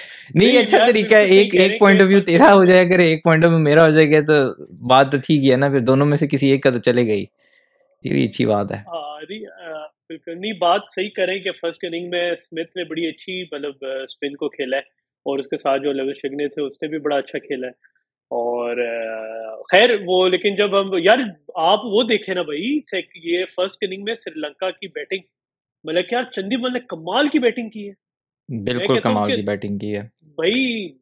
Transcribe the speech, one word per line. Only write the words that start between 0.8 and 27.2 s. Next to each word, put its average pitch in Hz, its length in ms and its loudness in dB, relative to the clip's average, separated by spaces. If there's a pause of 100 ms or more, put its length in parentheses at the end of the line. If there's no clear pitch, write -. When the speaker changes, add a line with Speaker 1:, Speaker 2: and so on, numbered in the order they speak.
Speaker 1:
तरीका 214 300 4
है, 208 60 6
Speaker 2:
बिल्कुल 190 140 6
सही 202 80 6
Speaker 1:
एक, 202 60 -6
Speaker 2:
कह 180 60 0
रहे 185 80 6
Speaker 1:
एक 196 60 2
Speaker 2:
हैं 220 80 -6
Speaker 1:
point 202 140 6
Speaker 2:
कि 190 40 6
Speaker 1:
of 190 80 8
view 196 140 6
Speaker 2:
फर्स्ट 190 100 -6
Speaker 1:
तेरा 170 220 8
हो 202 100 8
Speaker 2:
टेस्ट 185 120 6
Speaker 1:
जाए, 180 120 6
अगर 180 140 2
एक 160 280 4
point 160 160 4
of 170 80 6
view 165 120 2
मेरा 151 200 6
हो 160 80 6
जाएगा 151 300 4
तो 147 440 0 (220)
बात 135 240 4
तो 147 60 0
ठीक 143 240 0
ही 135 60 2
है 127 100 4
ना, 139 120 2
फिर 139 100 0
दोनों 131 260 2
में 147 120 0
से 147 100 0
किसी 139 240 0
एक 135 120 0
का 135 80 4
तो 120 80 -2
चलेगा 120 340 0
ही, 101 160 -4 (760)
ये - 80 -4
भी 135 140 0
अच्छी 120 180 -4
बात 104 260 -2
है। 104 80 -8
Speaker 2:
हाँ, 151 420 -14
नहीं, 196 240 -16
अ, 160 460 -16 (180)
बिल्कुल, 165 260 -14
नहीं, 202 180 -8
बात 180 320 0
सही 196 240 -8
करें 190 340 -6
कि 185 80 -6
फर्स्ट 170 320 -8
inning 175 280 -8
में 175 240 -4
स्मिथ 165 300 -10 (120)
ने 180 60 -6
बड़ी 160 240 -8
अच्छी, 180 460 -12
मतलब, 143 180 -10
अ, 135 340 -10
spin 143 300 -10
को 147 140 -8
खेला 131 280 -6
है 139 60 -6 (440)
और 139 120 -4
उसके 139 180 -8
साथ 139 220 -2
जो 143 120 -4
लविश 135 260 -6
शिग्ने 143 300 -8
थे 143 140 -8
उसने 143 280 -8
भी 156 100 -8
बड़ा 143 180 -2
अच्छा 139 220 -8
खेला 127 280 -10
है। 127 60 -14 (580)
और, 120 480 -6
अ, 113 920 -8
खैर 226 240 4
वो, 185 320 0
लेकिन 185 280 -2
जब 196 200 -2
हम, 196 240 -2
यार 202 200 4 (380)
आप 180 280 2
वो 226 180 -2
देखे 214 300 -4
ना 180 100 -4
भाई, 185 400 -6
से-, 185 220 -8 (120)
ये 170 260 -4
first 185 400 -6
inning 190 200 -8
में 214 100 -6
श्रीलंका 156 560 -10
की 185 180 -16
batting, 156 340 -10 (640)
मतलब 170 240 -2
कि 233 60 -4
यार 247 180 -4
चंदीमल 240 380 -4
ने 247 80 -6
कमाल 202 500 -4